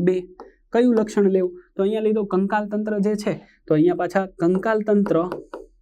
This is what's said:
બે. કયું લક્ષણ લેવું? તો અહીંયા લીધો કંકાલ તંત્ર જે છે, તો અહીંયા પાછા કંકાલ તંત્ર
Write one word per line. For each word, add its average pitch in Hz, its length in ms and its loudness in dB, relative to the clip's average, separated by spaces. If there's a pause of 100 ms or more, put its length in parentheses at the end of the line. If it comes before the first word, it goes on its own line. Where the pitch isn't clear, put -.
બે. 185 80 2 (580)
કયું 240 260 4
લક્ષણ 208 360 2
લેવું? 185 160 0 (240)
તો 196 80 0
અહીંયા 220 220 0
લીધો 214 180 0 (100)
કંકાલ 208 380 -2
તંત્ર 214 240 -4 (120)
જે 214 60 0 (100)
છે, 190 100 -2 (340)
તો 156 100 2
અહીંયા 165 240 2
પાછા 190 240 -2 (180)
કંકાલ 214 440 0
તંત્ર 202 300 2 (640)